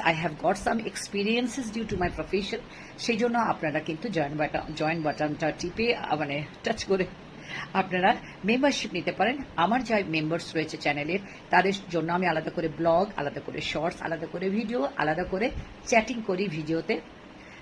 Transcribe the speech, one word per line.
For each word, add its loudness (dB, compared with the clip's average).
I 4
have -2
got 2
some 2
experiences -2
due -4
to -2
my 2
profession, -2
সেই 2
জন্য 4
আপনারা 2
কিন্তু -4
জয়েন 0
বাটন, 0
জয়েন 0
বাটনটা 0
টিপে, 0
আহ, 0
মানে -2
টাচ -2
করে 4
আপনারা 4
মেম্বারশিপ 2
নিতে -2
পারেন। 2
আমার 4
যা 2
মেম্বার্স 0
রয়েছে 0
চ্যানেলের, 0
তাদের 6
জন্য 0
আমি 2
আলাদা 0
করে 0
ব্লগ, 4
আলাদা -2
করে -6
শর্টস, -2
আলাদা -4
করে -2
ভিডিও, 0
আলাদা 2
করে 0
চ্যাটিং 2
করি 0
ভিডিওতে, -2